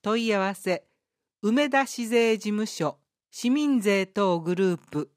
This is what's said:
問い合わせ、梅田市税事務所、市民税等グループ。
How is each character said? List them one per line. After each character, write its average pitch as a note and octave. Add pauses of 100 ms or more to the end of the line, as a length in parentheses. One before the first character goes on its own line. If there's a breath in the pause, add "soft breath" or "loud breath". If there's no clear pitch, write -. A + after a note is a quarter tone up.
問 A3+
い A3
合 G3
わ G3
せ、 - (560)
梅 B3
田 C4+
市 A#3+
税 A3+
事 G#3
務 G#3
所、 - (340)
市 -
民 C#4
税 G3
等 F#3+
グ E3+
ル F#3
ー -
プ。 -